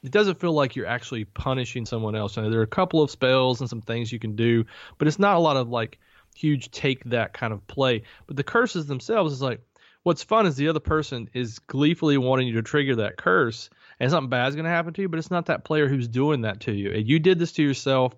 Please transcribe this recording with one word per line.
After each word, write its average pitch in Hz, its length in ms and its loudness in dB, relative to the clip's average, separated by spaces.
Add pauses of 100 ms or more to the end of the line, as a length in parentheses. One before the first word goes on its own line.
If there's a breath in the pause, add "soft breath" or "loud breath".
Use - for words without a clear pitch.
it 135 80 -12
doesn't 196 300 2
feel 170 120 0
like 143 240 0
you're 107 100 -6
actually 117 380 -6
punishing 127 600 -4
someone 110 280 -4
else. 107 220 -6
You 113 60 -4
know, 107 80 0
there 113 100 2
are 110 40 4
a - 20 0
couple 170 360 2
of 143 80 2
spells 127 500 2
and 127 100 -4
some 117 100 -10
things 117 320 -6
you 120 60 -6
can 110 180 -8
do, 117 300 4 (320 loud breath)
but 151 100 2
it's 151 100 0
not 202 180 4
a 170 40 4
lot 156 160 4
of, 127 140 0
like, 117 280 -4 (380 soft breath)
huge 147 340 0
take 135 340 -2
that 117 280 -2
kind 113 200 -6
of 101 140 -10
play. 127 360 0 (240 loud breath)
But 143 100 -12
the 139 80 -2
curses 226 420 0
themselves 156 460 -2
is 131 80 -8
like, 123 200 -4 (420 soft breath)
what's 175 200 0
fun 220 240 4
is 151 100 0
the 143 120 0
other 156 120 0
person 143 520 -4
is 120 280 -6
gleefully 147 580 2
wanting 127 300 2
you 117 60 -2
to 113 80 0
trigger 135 340 0
that 104 200 -2
curse, 151 540 0 (300 soft breath)
and 127 100 0
something 147 180 0
bad's 131 280 0
gonna 160 120 -4
happen 170 240 -2
to 196 100 -6
you, 190 60 -2
but 160 100 -4
it's 160 120 -8
not 175 160 -2
that - 180 -2
player 151 240 2
who's 131 200 0
doing 131 340 0
that 107 180 -4
to 113 120 -4
you. 101 200 -2
And 107 160 -2
you 151 100 4
did 175 200 4
this 165 140 -2
to 160 100 0
yourself. 135 560 0